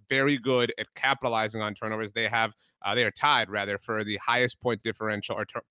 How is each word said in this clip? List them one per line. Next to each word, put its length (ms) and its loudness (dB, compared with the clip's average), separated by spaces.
very 280 4
good 400 2
at 180 -6
capitalizing 640 0
on 120 -2
turnovers. 380 -6
They 160 0
have, 260 0
uh, 100 -2
they 120 2
are 60 0
tied, 380 2
rather, 280 -2
for 260 -4
the 140 -4
highest 420 2
point 240 -2
differential, 540 -4
or 80 -4
tur-, 240 -8